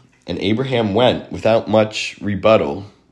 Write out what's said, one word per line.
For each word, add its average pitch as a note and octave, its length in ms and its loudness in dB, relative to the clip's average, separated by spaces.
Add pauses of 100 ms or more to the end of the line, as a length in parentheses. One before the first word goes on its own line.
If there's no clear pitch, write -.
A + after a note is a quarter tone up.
(260)
and F2 140 -6
Abraham A2+ 520 0
went G#2+ 400 0
without A2 380 0
much - 500 0
rebuttal, G2 640 0 (280)